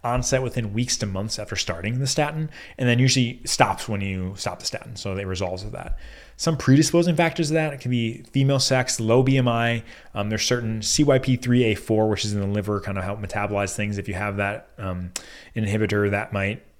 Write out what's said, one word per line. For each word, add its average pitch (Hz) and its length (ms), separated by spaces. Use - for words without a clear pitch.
onset 127 400
within 113 300
weeks 123 240
to 107 100
months 98 320
after 101 160
starting 90 420
the 135 80
statin, 156 460
and 123 100
then 123 120
usually 123 460
stops - 440
when 101 120
you 95 340
stop 92 240
the - 60
statin, - 300
so 98 220
it 98 80
resolves 92 380
with 107 100
that. - 240
Some 160 220
predisposing 160 580
factors 165 340
to 156 40
that, 156 200
it 135 60
can 123 120
be 117 400
female 135 280
sex, 131 400
low 117 220
B 135 160
M 127 100
I. 117 360
Um, 104 140
there's 107 120
certain 113 400
C 147 220
Y 135 160
P 131 160
three 123 300
A 110 100
four, 110 340
which 104 160
is 104 80
in 104 80
the 98 60
liver, 101 320
kinda 98 240
help 101 180
metabolize 101 540
things. 104 220
If 98 100
you 98 80
have 101 220
that, 101 320
um, 90 320
inhibitor, 104 540
that 101 240
might 101 300